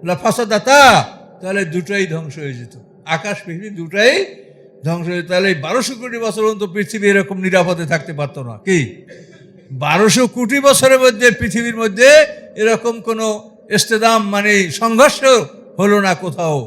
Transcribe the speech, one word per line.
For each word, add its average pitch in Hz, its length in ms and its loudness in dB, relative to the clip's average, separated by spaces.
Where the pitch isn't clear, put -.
লাফাসাদাতা, 220 760 0
তাহলে 196 260 -4
দুটোই 180 420 -4
ধ্বংস 160 320 -10
হয়ে 143 160 -10
যেত। 120 200 -18
আকাশ 170 360 -4
পৃথিবী 185 280 -12
দুটোই 202 440 0
ধ্বংস 170 220 -4
হয়ে 175 140 -4
যেত। 175 100 -10
তাহলে 185 180 2
এই 175 140 0
বারোশো 226 340 -4
কোটি 233 220 -12
বছর 220 260 -4
পর্যন্ত 214 280 -2
পৃথিবী 208 360 -4
এরকম 196 320 0
নিরাপদে 180 460 0
থাকতে 160 260 -6
পারতো 143 300 -8
না। 117 120 -12
কি? 185 140 2
বারোশো 165 560 2
কোটি 247 320 -4
বছরের 262 400 4
মধ্যে 247 300 2
পৃথিবীর 226 460 -4
মধ্যে 226 320 2
এরকম 226 440 0
কোনো 220 260 -4
ইস্তেদাম 220 580 2
মানে 202 240 0
সংঘর্ষ 233 480 2
হলো 202 240 2
না 190 140 0
কোথাও। 160 520 -4